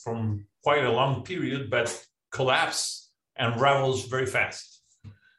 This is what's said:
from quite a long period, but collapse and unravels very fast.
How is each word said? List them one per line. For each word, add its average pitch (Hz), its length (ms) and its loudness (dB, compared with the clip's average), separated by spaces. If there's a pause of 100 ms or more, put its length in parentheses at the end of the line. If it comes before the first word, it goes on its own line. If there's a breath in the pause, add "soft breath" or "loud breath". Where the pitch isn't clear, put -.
from 110 440 -4 (160)
quite 147 220 2
a 123 60 2
long 127 320 2
period, 139 460 -6
but 117 340 -2 (300)
collapse - 760 0 (260)
and 120 160 0
unravels 135 540 4
very 131 200 -2
fast. - 540 -4 (580 soft breath)